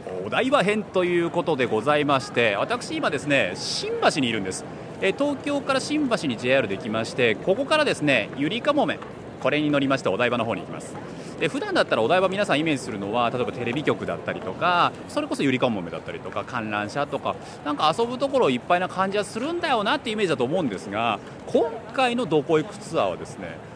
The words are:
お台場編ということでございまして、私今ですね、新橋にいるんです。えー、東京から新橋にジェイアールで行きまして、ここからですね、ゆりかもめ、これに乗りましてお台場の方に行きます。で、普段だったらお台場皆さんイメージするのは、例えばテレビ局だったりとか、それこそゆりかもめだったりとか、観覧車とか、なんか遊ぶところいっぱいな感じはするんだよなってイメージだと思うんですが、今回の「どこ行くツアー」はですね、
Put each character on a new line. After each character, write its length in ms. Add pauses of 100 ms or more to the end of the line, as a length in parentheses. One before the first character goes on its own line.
(240)
お 60
台 200
場 120
編 200
と 220
い 160
う 100
こ 120
と 140
で 100
ご 160
ざ 160
い 80
ま 140
し 120
て、 240
私 400
今 140
で 80
す 80
ね、 280
新 380 (220)
橋 80
に 60
い 40
る 80
ん 40
で 80
す。 120 (380)
え 80
ー、 20
東 320
京 160
か 140
ら 60
新 280
橋 180
に 120
ジ 100
ェ 40
イ 20
ア 60
ー 20
ル 60
で 100
行 60
き 40
ま 160
し 100
て、 200
こ 200
こ 120
か 100
ら 80
で 100
す 60
ね、 380
ゆ 100
り 140
か 100
も 140
め、 120 (440)
こ 80
れ 100
に 100
乗 80
り 100
ま 100
し 40
て 60
お 80
台 140
場 80
の 80
方 80
に 80
行 40
き 60
ま 80
す。 160 (420)
で、 100
普 120
段 140
だ 80
っ 40
た 100
ら 60
お 60
台 140
場 80
皆 160
さ 80
ん 60
イ 40
メ 80
ー 40
ジ 60
す 80
る 80
の 140
は、 180
例 80
え 60
ば 80
テ 140
レ 80
ビ 100
局 220
だ 100
っ 40
た 120
り 80
と 140
か、 360 (160)
そ 140
れ 60
こ 100
そ 60
ゆ 100
り 60
か 100
も 140
め 80
だ 80
っ 20
た 100
り 100
と 100
か、 140
観 260
覧 180
車 180
と 120
か、 180 (260)
な 100
ん 40
か 200
遊 100
ぶ 100
と 140
こ 80
ろ 100
い 80
っ 40
ぱ 180
い 20
な 80
感 240
じ 60
は 60
す 140
る 140
ん 80
だ 80
よ 160
な 140
っ 20
て 80
イ 80
メ 60
ー 40
ジ 40
だ 80
と 60
思 160
う 20
ん 80
で 80
す 120
が、 280 (280)
今 240 (220)
回 240
の 80
「ど 180
こ 160
行 80
く 120
ツ 200
ア 60
ー」 60
は 80
で 80
す 120
ね、 200 (180)